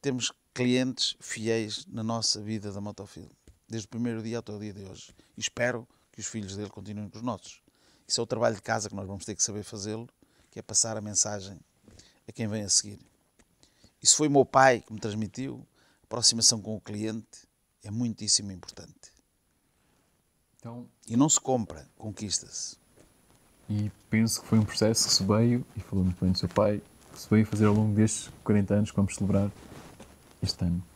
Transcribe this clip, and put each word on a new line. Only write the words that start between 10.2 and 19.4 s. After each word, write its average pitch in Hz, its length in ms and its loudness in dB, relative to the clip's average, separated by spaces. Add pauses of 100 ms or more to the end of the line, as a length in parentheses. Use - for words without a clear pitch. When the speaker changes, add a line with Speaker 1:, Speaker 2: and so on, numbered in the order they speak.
Speaker 1:
que - 80 -16
é 110 60 -12
passar 110 340 -2
a 107 40 -6
mensagem 101 580 -4 (680)
a - 40 -16
quem 113 160 -4
vem 107 160 -4
a 98 60 -8
seguir. 104 300 0 (1000)
Isso - 140 6
foi 151 140 2
o - 20 4
meu 139 140 8
pai 131 360 6
que - 100 -20
me 107 80 -10
transmitiu. 117 680 -6 (340)
A - 40 -20
aproximação 113 540 2
com 104 160 -8
o 98 60 -12
cliente 110 640 -8 (380)
é 104 80 -10
muitíssimo 107 600 -2
importante. - 600 -18 (1500)